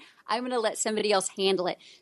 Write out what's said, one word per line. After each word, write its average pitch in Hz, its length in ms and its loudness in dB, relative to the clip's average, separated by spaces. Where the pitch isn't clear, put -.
I'm 233 160 -4
gonna 254 160 -2
let 214 180 0
somebody 214 340 0
else 190 180 2
handle 190 360 2
it." - 140 -4